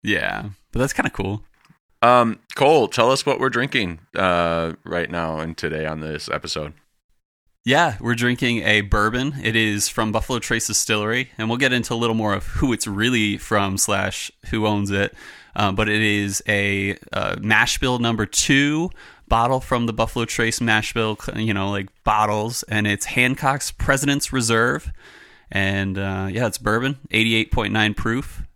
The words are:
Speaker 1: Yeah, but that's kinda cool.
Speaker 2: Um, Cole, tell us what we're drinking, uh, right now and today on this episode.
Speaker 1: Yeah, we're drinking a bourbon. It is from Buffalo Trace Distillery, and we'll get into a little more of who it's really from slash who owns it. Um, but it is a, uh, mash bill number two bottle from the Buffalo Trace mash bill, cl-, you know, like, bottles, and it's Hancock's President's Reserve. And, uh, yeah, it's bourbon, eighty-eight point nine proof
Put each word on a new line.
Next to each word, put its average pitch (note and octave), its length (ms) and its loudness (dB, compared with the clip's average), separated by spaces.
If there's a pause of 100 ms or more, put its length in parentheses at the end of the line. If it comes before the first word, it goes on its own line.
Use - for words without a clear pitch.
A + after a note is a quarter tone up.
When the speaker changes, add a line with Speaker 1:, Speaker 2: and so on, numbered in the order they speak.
Speaker 1:
Yeah, G#1+ 440 -2 (260)
but A#2 80 -2
that's C3+ 120 0
kinda - 180 -2
cool. G2+ 340 -4 (580)
Speaker 2:
Um, A#2+ 380 6 (140)
Cole, C#3 340 6
tell A#2+ 220 4
us C3 140 2
what C#3 160 0
we're C3 100 2
drinking, A#2+ 500 -2 (140)
uh, E2+ 580 2 (120)
right E2+ 260 -4
now E2 280 -4
and D#2+ 180 -8
today D#2 300 -4
on D#2 140 -6
this D#2 280 -8
episode. D2+ 460 -6 (880)
Speaker 1:
Yeah, C#3 340 2
we're A#2+ 160 -2
drinking A#2+ 440 0
a G#2 240 2
bourbon. A2 600 0
It A2+ 140 0
is G#2+ 320 0
from A2 240 -2
Buffalo A2+ 260 -2
Trace A2+ 280 -2
Distillery, A2 720 -2
and A2 100 -2
we'll A#2 80 0
get C3 160 2
into A#2+ 220 -2
a - 20 -2
little A2+ 180 0
more G#2+ 200 0
of F#2+ 100 -4
who B2+ 300 0
it's - 120 -4
really G#2+ 520 2
from G2 400 0
slash G2 520 -2 (200)
who A2 160 0
owns G2+ 240 0
it. G2+ 240 0 (420)
Um, G2+ 180 0
but G#2+ 140 0
it G#2+ 140 2
is G#2 440 0
a, G2+ 520 0 (160)
uh, - 260 -2
mash G#2+ 380 2
bill B2+ 200 0
number A2+ 280 0
two D3 640 2 (380)
bottle A#2+ 320 2
from A#2+ 260 -2
the A2+ 80 -2
Buffalo A2+ 320 -2
Trace A2+ 340 -2
mash A2 320 0
bill, A2 260 0
cl-, G#2 220 -8
you A2 140 0
know, G2 160 -2
like, G2 180 -4 (160)
bottles, G#2+ 600 0
and G#2+ 220 0
it's G2+ 200 -2
Hancock's C3 640 0
President's C#3+ 600 0
Reserve. A#2+ 600 0 (580)
And, G2 460 0
uh, G2 340 -4
yeah, A2+ 160 -2
it's - 120 -4
bourbon, A#2+ 400 0 (140)
eighty-eight A2+ 380 2
point G2+ 220 0
nine G#2+ 220 2
proof - 480 -4 (140)